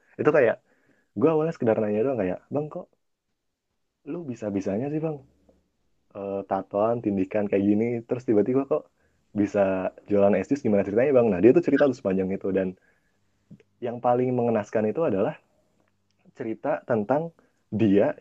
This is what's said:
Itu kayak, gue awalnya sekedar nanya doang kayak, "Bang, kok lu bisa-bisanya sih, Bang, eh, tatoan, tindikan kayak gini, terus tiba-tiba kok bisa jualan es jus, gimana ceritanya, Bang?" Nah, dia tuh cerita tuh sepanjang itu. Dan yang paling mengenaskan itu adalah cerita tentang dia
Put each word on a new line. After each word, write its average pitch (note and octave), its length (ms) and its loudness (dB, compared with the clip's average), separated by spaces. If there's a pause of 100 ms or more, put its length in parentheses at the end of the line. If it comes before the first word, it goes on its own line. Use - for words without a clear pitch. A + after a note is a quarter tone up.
(200)
Itu D3 120 2
kayak, C3+ 280 2 (560)
gue A#2+ 160 2
awalnya D#3+ 240 0
sekedar A2 240 0
nanya G#2+ 240 -2
doang C3 160 -2
kayak, F#2 320 -4
"Bang, D3 160 -4
kok F3+ 240 -14 (1120)
lu E3 220 -10
bisa-bisanya G#2 640 -4
sih, D#3 80 -4
Bang, D3+ 240 -6 (920)
eh, G2 240 -6 (100)
tatoan, G2+ 540 -2
tindikan G2+ 460 -2
kayak G2 140 2
gini, G#2 240 2 (160)
terus B2+ 240 -6
tiba-tiba C#3 400 2
kok - 160 -2 (480)
bisa G2 600 0 (160)
jualan G2+ 280 4
es F#2+ 160 -2
jus, C#3 80 0
gimana G2+ 240 2
ceritanya, A#2 320 2
Bang?" A#2 160 6
Nah, F2 80 -2
dia A#2+ 160 8
tuh E3+ 80 2
cerita C#3+ 240 2
tuh B2+ 80 -2
sepanjang F#2+ 400 -2
itu. F#2+ 160 -6
Dan F#2 240 -2 (1040)
yang A#2+ 240 -8
paling B2+ 320 2
mengenaskan A2+ 560 0
itu B2+ 120 -4
adalah A2+ 320 -2 (1000)
cerita B2 480 -6
tentang C3 480 -2 (400)
dia G#2 480 2